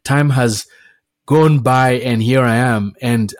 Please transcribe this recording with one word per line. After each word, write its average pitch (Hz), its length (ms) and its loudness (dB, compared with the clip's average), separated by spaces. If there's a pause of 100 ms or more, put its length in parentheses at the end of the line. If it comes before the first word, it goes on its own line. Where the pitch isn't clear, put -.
time 143 260 0
has 120 360 -2 (600)
gone 156 340 2
by, 127 320 0
and 120 300 -2
here 127 200 2
I 117 140 0
am, 113 440 -2
and 117 400 -2